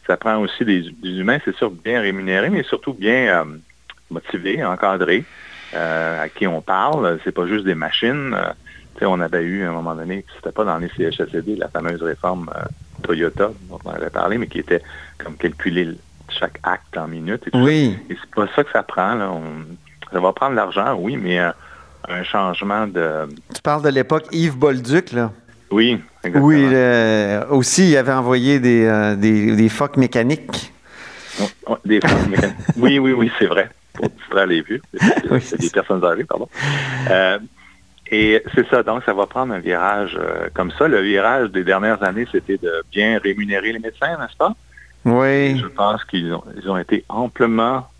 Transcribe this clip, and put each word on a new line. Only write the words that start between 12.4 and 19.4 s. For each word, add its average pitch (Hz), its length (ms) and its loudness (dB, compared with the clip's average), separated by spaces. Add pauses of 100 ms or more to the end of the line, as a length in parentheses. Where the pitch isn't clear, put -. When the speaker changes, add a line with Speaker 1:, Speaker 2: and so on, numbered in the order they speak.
Speaker 1:
euh, 78 60 -10 (420)
Toyota 85 480 -2 (180)
dont 87 160 -14
on 85 60 -10
avait 80 180 -8
parlé, 92 280 -2
mais 113 100 -4
qui 85 120 -8
était 85 220 0 (420)
comme 76 140 -12
calculer 87 460 -2
l-, 82 140 -6 (320)
chaque - 340 -6
acte - 340 -4
en 80 100 -6
minutes 82 400 -8
et - 40 -6
tout 127 80 2
Speaker 2:
Oui. 135 360 4 (120)
Speaker 1:
ça. - 60 -8
Et - 60 -8
c'est - 160 -18
pas 104 200 0
ça 147 80 4
que - 80 -4
ça 107 120 0
prend, 98 320 -2
là. 101 160 -2
On, 82 120 -6 (680)